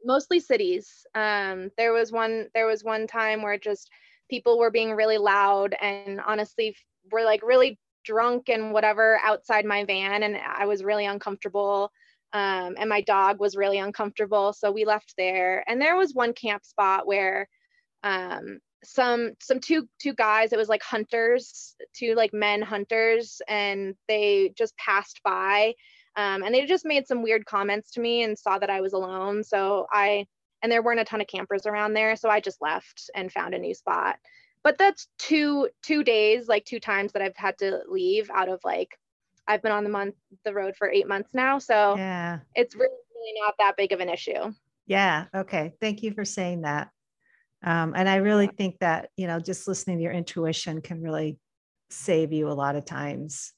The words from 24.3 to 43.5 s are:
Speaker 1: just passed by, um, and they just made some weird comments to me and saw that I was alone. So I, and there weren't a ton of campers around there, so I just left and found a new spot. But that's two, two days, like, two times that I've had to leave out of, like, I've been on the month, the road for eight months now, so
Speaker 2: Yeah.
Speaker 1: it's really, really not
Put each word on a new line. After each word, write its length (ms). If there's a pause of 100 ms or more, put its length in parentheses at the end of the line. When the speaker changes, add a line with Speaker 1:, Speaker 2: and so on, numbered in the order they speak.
Speaker 1:
just 200
passed 460
by, 500 (420)
um, 280
and 100
they 120
just 200
made 220
some 160
weird 220
comments 460
to 100
me 220
and 140
saw 220
that 100
I 120
was 120
alone. 500
So 480
I, 360 (340)
and 100
there 120
weren't 160
a 60
ton 160
of 60
campers 380
around 280
there, 220
so 140
I 120
just 200
left 540
and 160
found 240
a 40
new 140
spot. 440 (460)
But 140
that's 300 (100)
two, 520 (120)
two 220
days, 440
like, 180
two 160
times 320
that 80
I've 160
had 220
to 280
leave 440
out 180
of, 160
like, 320 (500)
I've 140
been 100
on 140
the 40
month, 260 (280)
the 100
road 240
for 140
eight 160
months 260
now, 260
so 360
Speaker 2:
Yeah. 460 (140)
Speaker 1:
it's 200
really, 220 (180)
really 260
not 180